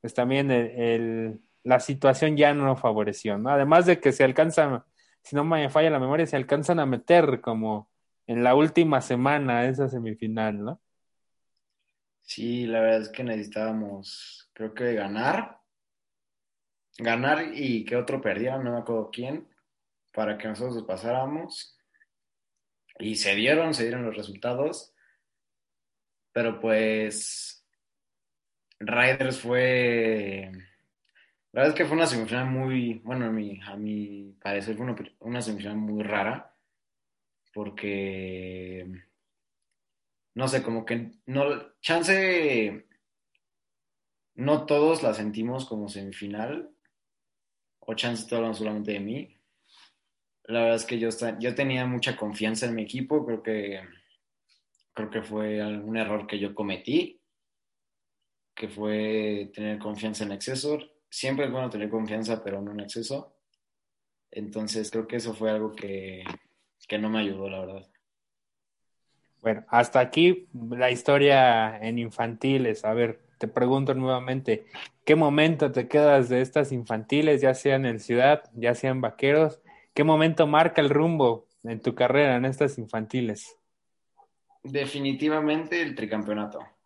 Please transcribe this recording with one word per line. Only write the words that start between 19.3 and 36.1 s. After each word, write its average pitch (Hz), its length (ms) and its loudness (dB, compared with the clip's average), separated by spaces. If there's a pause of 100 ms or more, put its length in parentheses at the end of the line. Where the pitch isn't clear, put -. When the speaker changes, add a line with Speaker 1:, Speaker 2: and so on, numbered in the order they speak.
Speaker 2:
para 107 240 -4
que 110 100 -10
nosotros 113 360 -8
pasáramos. 131 960 -6 (1200)
Y 107 160 -6
se 101 200 0
dieron, 151 380 2
se 120 100 -2
dieron 120 220 -4
los 110 100 -6
resultados, 120 800 -6 (1400)
pero, 113 300 -2
pues, 110 1040 -2 (1120)
Raiders 127 600 2
fue, 117 1120 0 (1000)
la 117 100 0
verdad 151 120 4
es 151 40 -4
que 175 80 2
fue 151 120 -2
una 165 100 4
semifinal 123 420 -2
muy, 131 500 -2
bueno, 120 260 -6
a 113 60 -2
mi, 104 300 -6
a 101 140 -14
mi 101 640 -8
parecer 101 360 -6
fue 120 80 -8
una, 123 100 -6 (240)
una 120 220 -8
semifinal 104 360 -8
muy 107 260 -4
rara, 104 520 -4 (1000)